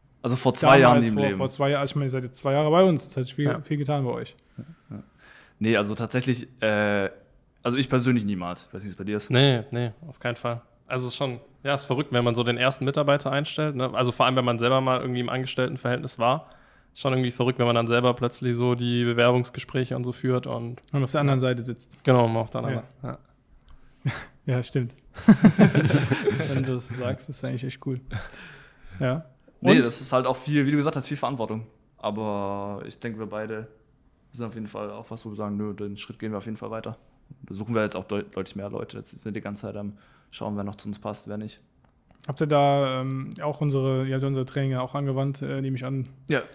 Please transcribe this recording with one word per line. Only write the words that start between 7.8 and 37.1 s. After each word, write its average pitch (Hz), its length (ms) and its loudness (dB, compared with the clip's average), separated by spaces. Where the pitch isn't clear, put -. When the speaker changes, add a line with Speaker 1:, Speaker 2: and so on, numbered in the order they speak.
Speaker 1:
persönlich 123 340 2
niemals. 90 440 -6
Ich - 60 -20
weiß 98 80 -12
nicht, 101 80 -10
wie - 20 -12
es - 40 -16
bei 98 80 -10
dir 104 140 -2
ist. - 120 -8
Speaker 3:
Nee, 127 400 6
nee, 120 220 -4
auf 139 120 -20
keinen 120 180 -4
Fall. 117 240 -6
Also 127 200 -6
es 123 60 -6
ist - 40 -8
schon, 127 240 -4
ja, 143 120 0
es 139 80 -2
ist - 40 -14
verrückt, 139 260 -2
wenn 123 120 4
man 120 100 2
so 120 100 0
den 120 140 0
ersten 127 280 0
Mitarbeiter 143 460 2
einstellt, 151 440 -2
ne? 131 180 -2
Also 123 180 2
vor 131 140 2
allem, 131 100 2
wenn 127 80 4
man 120 140 2
selber 127 240 4
mal 127 180 2
irgendwie 123 200 -2
im 120 100 -4
Angestelltenverhältnis 127 880 -4
war, 127 320 2
ist - 80 -18
schon 135 140 0
irgendwie 127 160 0
verrückt, 123 280 0
wenn 120 80 2
man 120 80 4
dann 117 120 2
selber 120 280 4
plötzlich 120 400 -2
so 123 200 2
die 120 300 0
Bewerbungsgespräche 123 920 2
und 123 80 -4
so 123 80 -6
führt 123 340 -2
und 120 340 -8
Speaker 2:
Und 143 120 0
auf 127 60 -2
der 156 120 2
anderen 139 160 4
Speaker 3:
Ja. 127 100 2
Speaker 2:
Seite 120 160 0
sitzt. - 400 -12
Speaker 3:
Genau, 123 240 8
mal 113 120 0
auf 113 100 -4
der 117 120 -6
anderen 123 140 -2
Speaker 2:
Ja. 113 80 -6
Speaker 3:
Seite. - 160 -10
Ja. 135 80 -2
Speaker 2:
<laughs> 131 100 0
Ja, 123 60 -2
stimmt. 120 320 -4
<laughs> 202 300 8
Wenn - 1080 2
du 131 100 -2
das 120 140 -8
so 113 60 -8
sagst, 127 340 -6
ist - 160 -12
eigentlich 127 200 -6
echt - 220 -10
cool. 127 140 -4
Ja. 135 240 -2
Speaker 1:
Nee, 180 180 8
Speaker 2:
Und? 127 60 6
Speaker 1:
das 120 160 -2
ist 135 120 -4
halt 127 140 4
auch 127 100 0
viel, 147 300 0
wie 139 40 0
du 147 60 2
gesagt 147 200 0
hast, 131 120 -6
viel 147 80 -6
Verantwortung. 113 500 -6
Aber 101 880 -6
ich - 140 -16
denke, 113 180 -8
wir 110 80 -8
beide 110 420 -10
sind 120 140 -10
auf 110 80 -10
jeden 110 120 -10
Fall 104 240 -10
auch 107 200 -16
was, 117 140 -12
wo 110 60 -10
wir 104 60 -12
sagen, 104 200 -4
nö, 104 180 -4
den 104 220 -10
Schritt - 220 -14
gehen 110 140 -6
wir 104 60 -4
auf 98 60 -12
jeden 110 140 -10
Fall 107 120 -10
weiter. 110 280 -10